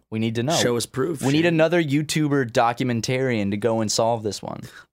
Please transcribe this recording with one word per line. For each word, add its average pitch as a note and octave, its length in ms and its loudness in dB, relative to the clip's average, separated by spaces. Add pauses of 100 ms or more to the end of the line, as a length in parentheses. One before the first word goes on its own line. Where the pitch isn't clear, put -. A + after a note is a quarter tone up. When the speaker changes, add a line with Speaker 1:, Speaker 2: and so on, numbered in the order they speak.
Speaker 1:
We A2 120 -6
need A2+ 160 -2
to A#2 80 -2
know. D#3+ 100 0
Speaker 2:
Show A#2+ 220 2
us A2+ 100 -2
proof, - 360 -4
Speaker 1:
We C3 100 2
need D3+ 100 4
Speaker 2:
Shane. E3+ 120 4
Speaker 1:
another E3 280 4
YouTuber C#3+ 680 0
documentarian A#2+ 960 0
to G#2+ 60 -2
go A2+ 240 0
and G#2+ 100 -2
solve A2+ 320 0
this G2+ 180 -6
one. - 220 -10 (300)